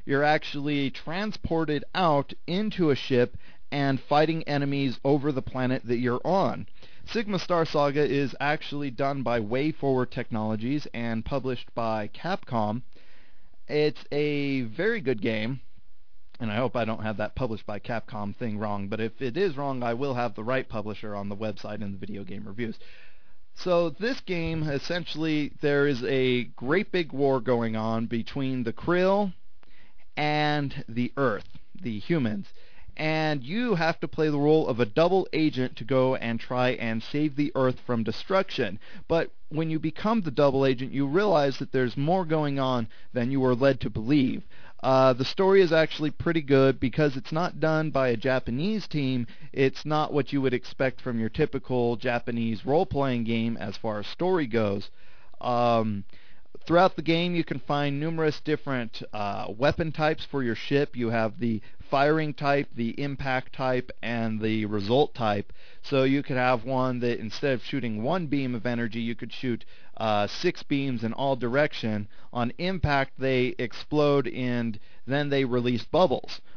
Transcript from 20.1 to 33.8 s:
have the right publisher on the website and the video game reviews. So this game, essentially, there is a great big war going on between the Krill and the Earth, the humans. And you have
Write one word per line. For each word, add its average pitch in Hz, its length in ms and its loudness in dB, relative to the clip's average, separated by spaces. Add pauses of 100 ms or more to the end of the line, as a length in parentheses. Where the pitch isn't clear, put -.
have 120 200 -2
the 107 100 -6
right 131 240 -2
publisher 107 460 -6
on 101 140 -4
the 101 80 -4
website 107 460 -6
and 98 120 -4
the 95 40 -8
video 101 260 -8
game 95 220 -8
reviews. 110 320 -6 (760)
So 170 360 2
this 220 300 -4
game, 165 440 -2
essentially, 156 960 -2
there 143 260 4
is 127 180 2
a 127 400 2
great 147 460 0
big 175 220 -2
war 135 280 2
going 113 360 2
on 113 300 0
between 123 580 -2
the 113 80 -2
Krill 185 600 2 (840)
and 147 720 0
the 120 280 -2
Earth, 123 320 0 (320)
the 110 180 -4
humans. 120 500 0 (480)
And 156 460 0
you 208 340 0
have 165 240 2